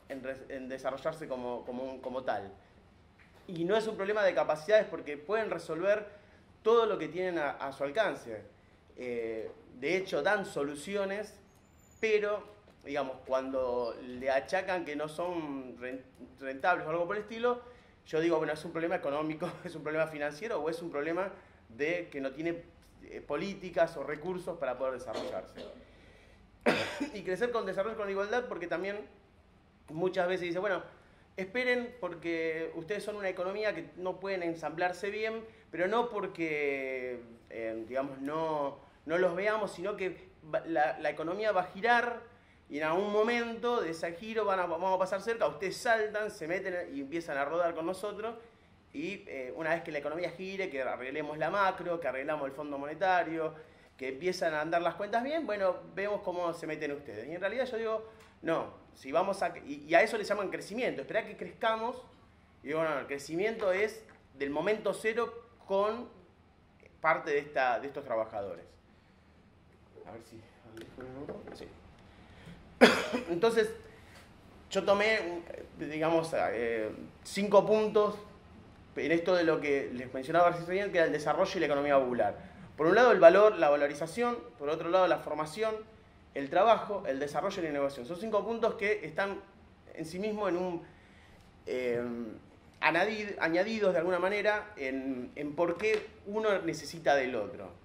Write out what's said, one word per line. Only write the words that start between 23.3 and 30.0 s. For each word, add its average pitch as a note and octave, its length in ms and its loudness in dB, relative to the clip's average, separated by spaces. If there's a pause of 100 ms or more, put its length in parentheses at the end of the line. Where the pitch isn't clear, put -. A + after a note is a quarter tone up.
o C#3 60 -6
recursos D#3+ 540 -6
para B2+ 200 -2
poder C3 180 -2
desarrollarse. G2+ 680 -8 (1040)
<coughs> - 500 0
Y F#3+ 80 -8
crecer F#3 280 -2
con A3 140 0
desarrollo G3 320 -4
con G3+ 120 -4
igualdad G#3 380 -2
porque F3 200 -6
también F#3 320 -2 (920)
muchas F3+ 380 0